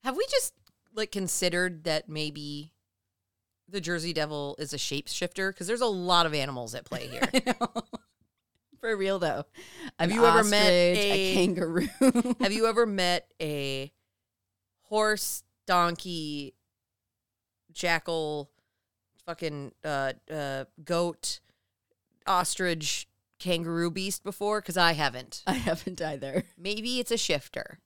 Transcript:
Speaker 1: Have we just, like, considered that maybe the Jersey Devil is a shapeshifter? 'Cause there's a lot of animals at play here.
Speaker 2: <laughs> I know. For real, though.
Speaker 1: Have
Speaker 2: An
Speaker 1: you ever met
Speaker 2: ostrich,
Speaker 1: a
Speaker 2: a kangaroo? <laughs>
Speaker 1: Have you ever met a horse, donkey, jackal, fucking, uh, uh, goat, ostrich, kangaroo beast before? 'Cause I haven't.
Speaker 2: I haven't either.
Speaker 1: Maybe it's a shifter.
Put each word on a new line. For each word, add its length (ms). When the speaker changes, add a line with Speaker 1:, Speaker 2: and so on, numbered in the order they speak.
Speaker 1:
Have 140
we 120
just, 240
like, 180
considered 720
that 260
maybe 600
the 140
Jersey 320
Devil 460
is 140
a 40
shapeshifter? 800
'Cause 120
there's 140
a 60
lot 380
of 80
animals 420
at 100
play 220
here. 220
Speaker 2:
<laughs> 40
I 80
know. 240
For 160
real, 220
though. 280
Speaker 1:
Have 120
Speaker 2:
An 20
Speaker 1:
you 140
ever 180
met 180
Speaker 2:
ostrich, 360
Speaker 1:
a 340
Speaker 2:
a 20
kangaroo? 540
<laughs> 420
Speaker 1:
Have 100
you 160
ever 180
met 560
a 500
horse, 600
donkey, 880
jackal, 760
fucking, 460
uh, 300
uh, 340
goat, 560
ostrich, 800
kangaroo 500
beast 340
before? 380
'Cause 160
I 160
haven't. 540
Speaker 2:
I 60
haven't 460
either. 440
Speaker 1:
Maybe 440
it's 120
a 60
shifter. 680